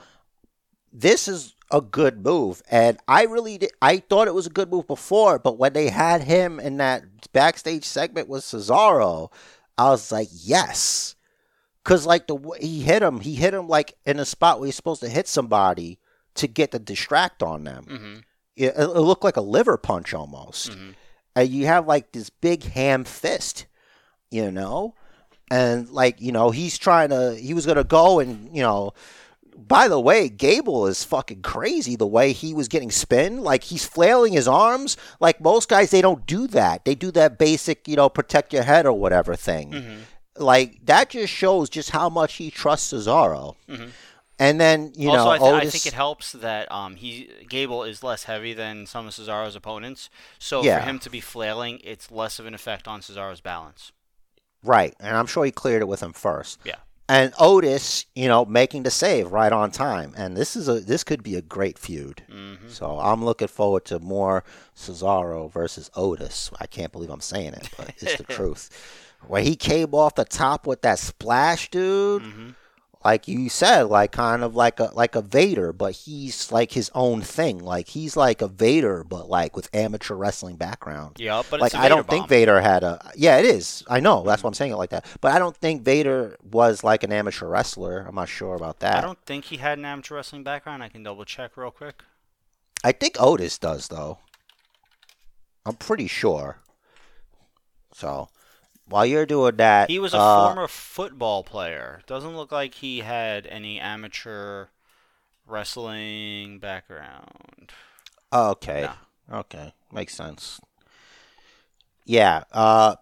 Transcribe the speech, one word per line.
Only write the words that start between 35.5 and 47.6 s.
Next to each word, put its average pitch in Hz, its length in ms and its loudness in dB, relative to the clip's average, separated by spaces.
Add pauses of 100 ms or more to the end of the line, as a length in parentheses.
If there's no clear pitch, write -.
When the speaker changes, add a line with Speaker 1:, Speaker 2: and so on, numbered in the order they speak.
Speaker 1:
guys, 196 200 4
they 185 120 6
don't 165 240 2
do 208 220 -2
that. 90 360 0
They 135 100 0
do 180 180 -6
that 156 260 4
basic, 156 500 0
you 151 80 -4
know, 139 140 6
protect - 420 0
your 131 120 0
head 143 200 6
or 135 80 4
whatever 92 440 2
thing. 78 360 -6
Speaker 2:
Mm-hmm. 120 240 -12 (440)
Speaker 1:
Like, 131 460 4
that 214 240 6
just 220 220 -6
shows 185 360 2
just - 220 -10
how 160 180 -2
much 165 260 -2
he 156 180 -12
trusts - 400 -2
Cesaro. 104 640 0 (120)
Speaker 2:
Mm-hmm. 120 200 -16 (500)
Speaker 1:
And 147 220 2
then, 156 340 2
you 147 160 -2
Speaker 2:
Also, 123 140 4
Speaker 1:
know, 143 60 4
Speaker 2:
I, 160 80 4
th-, 135 120 6
Speaker 1:
Otis 151 180 2
Speaker 2:
I - 40 -6
think - 140 -6
it 123 100 -8
helps 143 340 -6
that, 113 400 -8
um, 98 240 -12
he, 117 340 -16 (200)
Gable 127 340 -6